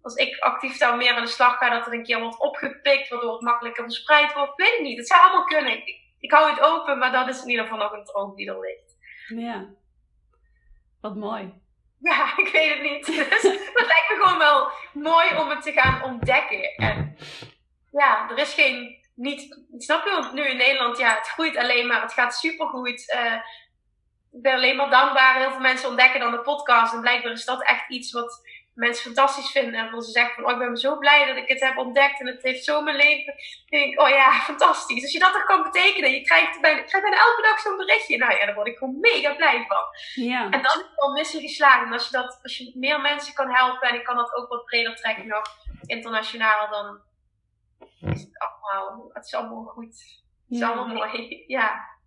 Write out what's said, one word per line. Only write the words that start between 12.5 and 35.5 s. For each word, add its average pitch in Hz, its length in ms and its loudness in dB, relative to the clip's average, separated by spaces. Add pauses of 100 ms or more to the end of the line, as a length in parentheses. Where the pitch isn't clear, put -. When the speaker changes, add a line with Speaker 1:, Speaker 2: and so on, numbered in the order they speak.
Speaker 1:
weet 311 200 2
het 277 100 -6
niet. 294 240 -8
Dus 320 360 0
het - 440 2
lijkt 330 220 4
me 427 100 0
gewoon 339 200 4
wel 294 320 4 (220)
mooi 330 440 2
om 302 120 0
het 294 140 -4
te 302 100 -8
gaan 262 300 2
ontdekken. 254 720 -2
En - 400 -4 (720)
ja, 269 400 2
er 240 80 -4
is 285 160 -2
geen, 247 500 0 (100)
niet, - 500 -10 (140)
snap 320 260 0
je? 403 60 -2
Want 311 220 -4
nu 285 100 -4
in 262 140 -2
Nederland, 254 420 2
ja, 233 160 4
het 214 140 -4
groeit 320 280 -2
alleen 240 300 2
maar, 226 160 0
het 226 100 -8
gaat 247 220 0
supergoed. 269 760 -6
Eh, 233 240 -2 (1000)
ik 247 100 -20
ben 262 120 4
alleen 254 220 2
maar 277 140 0
dankbaar. 262 480 6
Heel 269 120 0
veel 262 100 -10
mensen 254 280 0
ontdekken 247 320 4
dan 233 100 0
de 233 100 -4
podcast. 240 540 2
En 233 60 -6
blijkbaar 240 320 -2
is 233 120 -12
dat 254 200 -4
echt - 260 0
iets 247 220 -10
wat 240 320 -10 (300)
mensen 233 300 -2
fantastisch 262 460 0
vinden. 240 300 -2
En 226 120 -6
als 233 120 -10
ze 220 60 -14
zeggen 240 240 2
van, - 100 -10
"Oh, 240 60 0
ik 233 80 -2
ben 240 180 -4
zo 277 220 -2
blij 285 280 6
dat 262 100 -4
ik 254 120 -8
het 262 120 -2
heb 262 160 0
ontdekt 277 440 0
en 254 60 -10
het 254 160 -10
heeft 254 220 -6
zo 302 180 0
mijn 302 140 -4
leven." 285 380 2 (320)
Dan 294 140 0
denk 277 120 -2
ik, - 80 -2
"Oh 285 80 8
ja, 269 240 6
fantastisch." - 720 0
Als 285 100 -8
je 330 60 -6
dat 370 140 6
toch 403 120 -2
kan 381 180 4